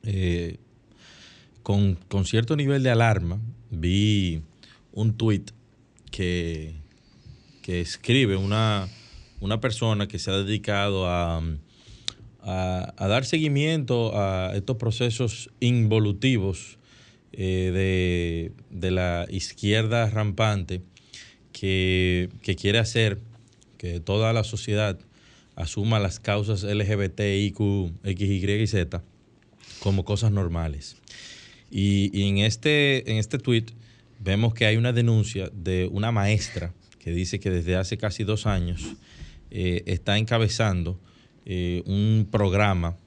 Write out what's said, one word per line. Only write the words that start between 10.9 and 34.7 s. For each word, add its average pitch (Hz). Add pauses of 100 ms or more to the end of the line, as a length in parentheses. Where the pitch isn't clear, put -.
a, 85 (1000)
a, 92
a 95
dar 120
seguimiento 143
a 95
estos 110
procesos 117 (100)
involutivos, 110 (580)
eh, 92 (180)
de, 95
de 92
la 90
izquierda 110
rampante 101 (680)
que, 92 (140)
que 92
quiere 101
hacer 110 (600)
que 87
toda 107
la 113
sociedad 107 (560)
asuma 107
las 98
causas 104
L 104
G 107
B 98
T 101
I 101
Q, 101 (120)
X, 98
Y, 101
Z 92 (760)
como 98
cosas 104
normales. 82 (720)
Y, 98
y 98
en 98
este, 139
en 110
este 113
tuit 117 (480)
vemos 107
que 113
hay 107